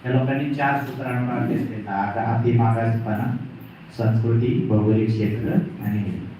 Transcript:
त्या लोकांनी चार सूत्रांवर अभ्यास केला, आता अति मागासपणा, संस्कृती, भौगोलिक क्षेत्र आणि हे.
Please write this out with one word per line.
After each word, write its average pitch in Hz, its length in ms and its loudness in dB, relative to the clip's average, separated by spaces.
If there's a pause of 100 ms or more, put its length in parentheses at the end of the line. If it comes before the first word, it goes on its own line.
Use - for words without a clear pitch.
त्या 123 80 -2
लोकांनी 135 420 0
चार 139 320 0
सूत्रांवर 123 480 -4
अभ्यास 123 340 -2
केला, 104 240 -8
आता 98 300 -2
अति 117 300 2
मागासपणा, 113 840 2 (600)
संस्कृती, 113 720 2
भौगोलिक 107 400 4
क्षेत्र 110 440 0 (340)
आणि 104 120 0
हे. 92 300 -4 (120)